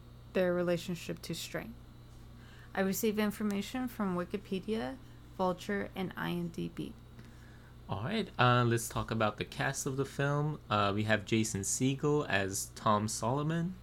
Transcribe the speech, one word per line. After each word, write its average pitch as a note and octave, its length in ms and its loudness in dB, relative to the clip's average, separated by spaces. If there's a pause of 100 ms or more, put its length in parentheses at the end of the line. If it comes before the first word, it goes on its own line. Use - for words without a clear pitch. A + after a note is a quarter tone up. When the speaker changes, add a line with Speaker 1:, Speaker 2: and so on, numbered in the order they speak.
(340)
Speaker 1:
their F3+ 200 4
relationship F3 680 -2
to E3+ 100 -6
strain." E3+ 400 -8 (1040)
I G3 60 2
received G3 360 2
information G#3+ 720 0
from G3 280 0
Wikipedia, G#3 840 -2 (380)
Vulture, F#3 600 0
and F3+ 200 -2
I E3+ 140 -4
M E3+ 200 -2
D E3+ 260 -4
B. - 180 -6 (960)
Speaker 2:
All G2+ 140 -4
right, G3 240 -2 (100)
uh, B2 300 8
let's A#2 220 2
talk A2 220 -2
about A2 260 2
the - 80 -2
cast - 400 -2
of C3+ 100 -2
the C3+ 80 0
film. D3 560 0 (100)
Uh, G#2 240 6
we G#2 100 2
have G#2+ 200 4
Jason A2 380 2
Segel C#3 640 2
as G2 480 0
Tom G#2+ 320 4
Solomon. D3+ 760 0